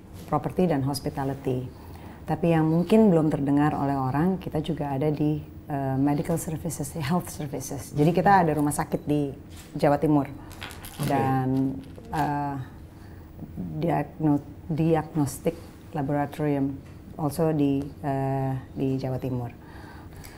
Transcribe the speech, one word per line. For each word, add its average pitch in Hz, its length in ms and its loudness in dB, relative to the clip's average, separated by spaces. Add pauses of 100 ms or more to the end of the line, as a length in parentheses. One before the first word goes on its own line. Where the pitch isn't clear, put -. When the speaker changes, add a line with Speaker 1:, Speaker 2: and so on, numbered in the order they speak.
(280)
Speaker 1:
property 151 400 2
dan 139 160 2
hospitality. 135 800 -2 (640)
Tapi 165 240 2
yang 160 160 6
mungkin 175 400 6
belum 160 240 6
terdengar 143 400 4
oleh 139 240 0
orang, 139 400 2
kita 156 240 -4
juga 147 320 -4
ada 139 160 2
di, 151 320 2 (240)
eh, 135 320 -2
medical 143 400 2
services, 151 640 -6
health 160 320 -2
services. 135 640 -8
Jadi 151 160 6
kita 185 320 6
ada 151 80 4
rumah 147 240 2
sakit - 320 -4
di 147 240 0 (400)
Jawa 147 240 4
Timur. 147 320 4 (720)
Speaker 2:
Oke. 143 80 -2
Speaker 1:
Dan, 135 720 2 (320)
eh, 143 440 -2 (1000)
diagno-, 156 880 0 (240)
diagnostic 156 880 2 (400)
laboratorium 143 800 0 (400)
also 156 400 0
di, 139 240 2 (240)
eh, 135 480 0 (240)
di 135 240 0
Jawa 131 160 -2
Timur. 127 320 -4 (880)